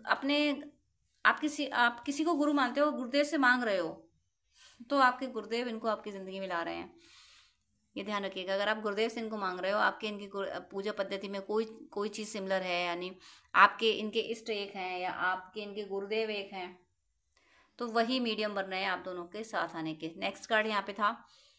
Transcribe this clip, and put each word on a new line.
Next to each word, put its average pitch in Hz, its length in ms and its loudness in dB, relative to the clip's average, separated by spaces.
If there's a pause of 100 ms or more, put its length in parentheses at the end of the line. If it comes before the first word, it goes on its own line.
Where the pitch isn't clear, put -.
अपने, 294 580 2 (600)
आप 233 140 6
किसी, 294 280 0
आप 240 360 2
किसी 285 200 0
को 339 100 4
गुरु 294 200 4
मानते 269 280 2
हो, 294 100 4
गुरुदेव 254 320 2
से 294 140 0
मांग 247 260 6
रहे 202 140 2
हो, 165 320 -4 (800)
तो 285 80 2
आपके 254 300 6
गुरुदेव 226 400 -2
इनको 226 200 -4
आपकी 208 240 -2
ज़िंदगी 190 280 -8
में 190 80 -6
ला 170 160 -2
रहे 170 120 -6
हैं, - 240 -12 (960)
ये 202 60 -4
ध्यान 202 220 -2
रखिएगा। 190 280 -4
अगर 202 160 2
आप 220 100 2
गुरुदेव 214 300 2
से 233 120 -6
इनको 220 160 -4
मांग 185 220 -2
रहे 185 120 0
हो, 208 80 4
आपके 208 280 2
इनकी 202 200 -6
गुर-, 196 220 -4
पूजा 196 420 -6
पद्धति 196 360 -4
में 196 140 -6
कोई, 214 240 0 (260)
कोई 208 180 -2
चीज़ 214 200 -6
सिमिलर 190 320 0
है, 175 240 0
यानी 175 320 -4 (380)
आपके 208 360 8
इनके 214 280 -2
इष्ट 226 300 -4
एक 202 260 -4
हैं 185 240 -6
या 180 120 -4
आपके 185 500 -4
इनके 202 220 -8
गुरुदेव 196 460 -2
एक 202 240 -6
हैं, 180 260 -10 (960)
तो 240 100 -4
वही 233 320 2
मीडियम 214 360 0
बन 196 80 0
रहे 190 160 -4
हैं 196 100 0
आप 180 100 0
दोनों 180 260 -8
के 208 180 -10
साथ 170 320 -2
आने 160 200 -4
के। 160 220 -8
नेक्स्ट 196 280 -4
कार्ड 220 220 2
यहाँ 208 140 0
पे 208 120 -6
था 220 340 0 (320)